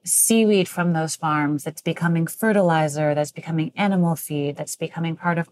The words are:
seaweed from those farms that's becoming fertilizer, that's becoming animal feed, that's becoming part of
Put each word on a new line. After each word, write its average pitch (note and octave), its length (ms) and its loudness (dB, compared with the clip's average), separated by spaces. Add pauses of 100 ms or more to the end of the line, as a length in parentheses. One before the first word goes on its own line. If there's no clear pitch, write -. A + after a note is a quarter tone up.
seaweed G#3+ 640 2
from F3 260 0
those D#3+ 220 -2
farms D3+ 500 -2
that's D#3 160 -8
becoming E3 460 0
fertilizer, D#3+ 880 2
that's D3+ 180 -2
becoming D#3+ 440 -4
animal F3+ 400 2
feed, C#3+ 400 -6
that's - 200 -10
becoming E3 400 -6
part E3+ 220 -2
of E3 140 -4